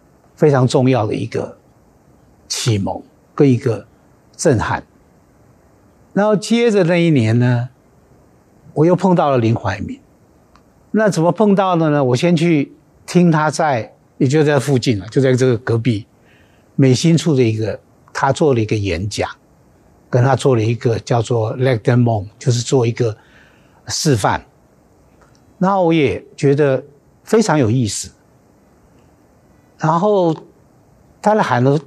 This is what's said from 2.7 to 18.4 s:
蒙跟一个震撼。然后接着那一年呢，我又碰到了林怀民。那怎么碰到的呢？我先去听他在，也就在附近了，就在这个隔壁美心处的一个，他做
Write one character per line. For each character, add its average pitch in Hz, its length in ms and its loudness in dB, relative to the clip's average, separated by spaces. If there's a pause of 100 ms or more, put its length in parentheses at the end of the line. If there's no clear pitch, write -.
蒙 92 240 -6 (320)
跟 143 160 4
一 123 80 2
个 110 280 -6 (520)
震 131 220 2
撼。 - 260 -6 (1300)
然 190 100 -2
后 214 120 2
接 233 340 0
着 202 140 2
那 170 200 2
一 170 60 2
年 117 300 2
呢， 123 300 0 (1040)
我 151 100 2
又 175 100 4
碰 185 200 2
到 160 160 2
了 131 80 2
林 113 160 0
怀 101 240 -6
民。 92 200 -12 (920)
那 214 180 2
怎 170 100 -2
么 170 120 2
碰 202 240 2
到 190 200 2
的 160 140 0
呢？ 147 140 2
我 123 120 0
先 175 200 2
去 156 360 0 (360)
听 175 240 2
他 156 180 0
在， 135 420 -2 (280)
也 139 80 2
就 147 160 2
在 143 160 2
附 131 180 0
近 113 220 -2
了， 95 80 -12
就 113 120 -2
在 131 140 2
这 123 140 0
个 123 100 0
隔 113 180 -4
壁 113 300 -2 (680)
美 131 180 4
心 165 240 2
处 156 180 0
的 127 60 2
一 110 160 0
个， 104 220 -6 (340)
他 139 180 0
做 143 220 0